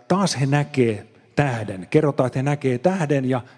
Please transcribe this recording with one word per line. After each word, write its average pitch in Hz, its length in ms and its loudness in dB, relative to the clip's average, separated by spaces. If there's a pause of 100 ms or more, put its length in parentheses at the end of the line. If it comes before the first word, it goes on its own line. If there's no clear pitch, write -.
taas 180 320 0
he 139 60 2
näkee 139 640 0 (280)
tähden. 107 540 -2
Kerrotaan, 147 380 2
että 131 120 -4
he 131 40 -2
näkee 135 340 0
tähden 151 480 0
ja 127 160 0 (160)